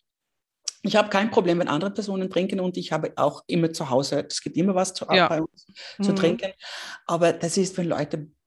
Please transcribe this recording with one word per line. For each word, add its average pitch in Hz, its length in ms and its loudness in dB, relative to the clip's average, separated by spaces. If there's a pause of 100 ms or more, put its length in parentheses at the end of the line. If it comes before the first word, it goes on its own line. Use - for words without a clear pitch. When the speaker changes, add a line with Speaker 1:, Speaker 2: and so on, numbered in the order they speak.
(840)
Speaker 1:
ich 202 120 0
habe 208 140 6
kein 202 220 2
Problem, 175 280 2
wenn 175 80 0
andere 160 240 0
Personen 196 380 -4
trinken 190 300 -2
und 180 180 -2
ich 180 140 -6
habe 156 240 -2
auch 143 320 0
immer 165 260 0
zu 143 160 -6
Hause, 139 400 2
es - 120 -6
gibt - 160 -8
immer 185 180 2
was 185 180 0
zu, - 140 -8
Speaker 2:
Ja. 180 200 4
Speaker 1:
bei 156 140 0
uns - 240 -8 (360)
zu 196 100 2
Speaker 2:
Mhm. 196 40 2
Speaker 1:
trinken, 190 360 0 (560)
aber 170 260 4
das 170 240 -2
ist, 185 200 0
wenn 175 100 -2
Leute 151 400 -4 (200)